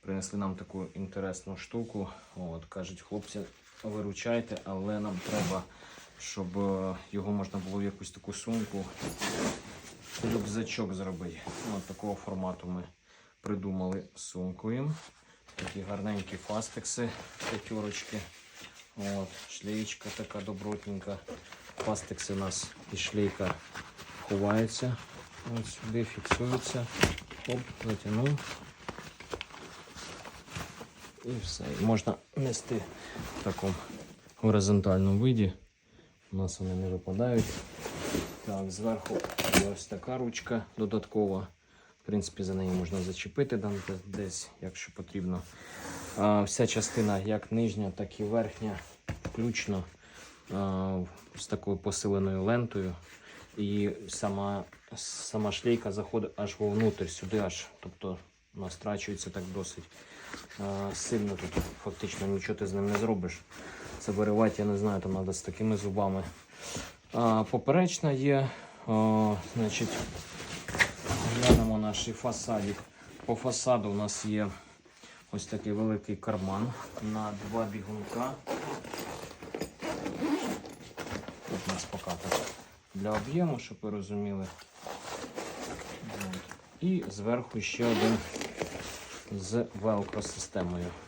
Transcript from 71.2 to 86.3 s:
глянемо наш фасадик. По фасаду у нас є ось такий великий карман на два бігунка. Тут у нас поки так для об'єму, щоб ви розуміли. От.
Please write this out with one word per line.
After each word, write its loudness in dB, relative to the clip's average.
глянемо 10
наш 0
фасадик. 0
По 4
фасаду 4
у 2
нас 0
є 2
ось -4
такий -2
великий 2
карман 0
на -2
два 2
бігунка. -4
Тут -2
у 2
нас -2
поки -6
так 0
для 0
об'єму, 4
щоб -10
ви -2
розуміли. -2
От. -4